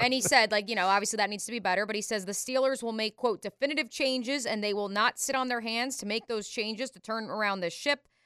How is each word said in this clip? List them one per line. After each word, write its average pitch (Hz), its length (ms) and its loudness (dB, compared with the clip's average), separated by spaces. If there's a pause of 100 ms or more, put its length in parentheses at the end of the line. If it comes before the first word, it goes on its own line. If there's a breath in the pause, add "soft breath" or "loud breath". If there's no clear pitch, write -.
And 247 120 2
he 262 60 0
said, 226 320 4
like, 208 160 2
you 226 80 -4
know, 185 120 2
obviously 202 300 4
that 202 120 2
needs 208 160 -6
to 220 60 -8
be 233 80 -4
better, 196 260 2
but 208 100 -2
he 214 60 -2
says 202 240 -2
the 202 80 -6
Steelers 262 500 0
will 233 80 -2
make, 220 240 -2
quote, 226 260 0
"definitive 262 480 -2
changes, 262 560 0
and 220 160 -2
they 208 120 0
will 202 160 0
not 208 280 2
sit - 160 -2
on 262 140 0
their 240 140 -2
hands 233 360 -2
to - 80 -8
make 214 220 -2
those 220 220 -4
changes 220 420 -4
to - 80 -20
turn 220 300 -6
around 196 320 0
this 170 120 0
ship. - 360 -2 (160)